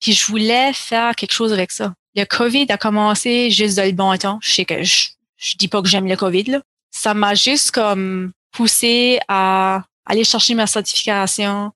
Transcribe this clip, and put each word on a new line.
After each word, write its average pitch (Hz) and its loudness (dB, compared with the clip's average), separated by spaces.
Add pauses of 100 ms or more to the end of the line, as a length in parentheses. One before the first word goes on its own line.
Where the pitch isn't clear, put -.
Puis 220 0
je - 2
voulais 226 2
faire 233 -2
quelque - -6
chose 226 0
avec 185 0
ça. 202 -6 (200)
Le 196 0
covid 240 0
a 202 0
commencé 214 2
juste 202 2
dans 196 2
le 190 2
bon 190 2
temps. 202 -4
Je - -4
sais 180 0
que 156 -4
je, - 0 (280)
je - -8
dis 196 -2
pas 202 0
que 185 0
j'aime 190 0
le 185 0
covid, 190 0
là. 269 -2 (300)
Ça - -2
m'a 208 0
juste 262 2
comme 190 -2 (180)
poussée 240 2
à 190 0 (220)
aller 220 0
chercher 233 2
ma 220 2
certification 202 -2